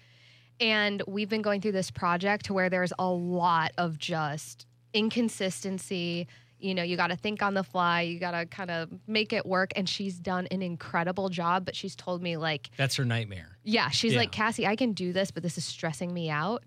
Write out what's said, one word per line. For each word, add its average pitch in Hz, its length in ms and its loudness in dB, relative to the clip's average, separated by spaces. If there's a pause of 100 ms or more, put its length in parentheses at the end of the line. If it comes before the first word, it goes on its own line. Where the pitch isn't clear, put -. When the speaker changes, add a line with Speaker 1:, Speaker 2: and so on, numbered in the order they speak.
(600)
Speaker 1:
And 208 480 2
we've 202 220 -2
been 220 120 0
going 202 200 2
through 214 120 2
this 185 180 0
project 185 580 0
where 185 200 2
there's 180 300 2
a 185 80 2
lot 175 680 2
of 165 200 0
just 156 680 -4 (600)
inconsistency. 185 1000 -4 (320)
You 190 160 -2
know, 175 80 0
you 175 140 0
gotta 175 180 2
think 208 260 -4
on 202 120 4
the 196 100 2
fly, 175 380 4
you 170 180 -2
gotta 170 260 -2
kinda 170 420 -6 (200)
make 214 260 2
it 208 120 0
work. 185 300 2
And 190 140 0
she's 190 300 -4
done 180 320 -2
an 190 100 -2
incredible 180 680 -2
job, 175 360 0
but - 100 -6
she's 190 200 -8
told 180 260 -6
me, 170 160 -2
like, 156 400 -2
Speaker 2:
That's 135 180 2
her 135 100 2
nightmare. 101 580 -4
Speaker 1:
Yeah, 214 260 2
she's 220 240 2
Speaker 2:
Yeah. 240 60 4
Speaker 1:
like, 226 120 2
"Cassie, 214 360 0
I 208 80 2
can 233 180 2
do 180 200 -2
this, 190 180 0
but 170 120 -8
this 175 140 -4
is 160 80 -4
stressing 175 480 -4
me 170 160 -4
out." 165 360 -2